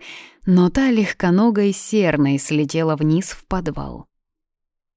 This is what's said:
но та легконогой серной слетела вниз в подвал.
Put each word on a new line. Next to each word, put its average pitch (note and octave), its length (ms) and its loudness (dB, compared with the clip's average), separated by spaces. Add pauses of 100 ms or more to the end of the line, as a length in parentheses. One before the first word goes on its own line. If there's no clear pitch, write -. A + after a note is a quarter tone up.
(460)
но F3+ 240 4
та C4+ 220 0
легконогой G3+ 840 2
серной D3+ 640 0
слетела D#3 580 -2
вниз D#3 360 0
в - 160 -18
подвал. C#3+ 580 -8 (920)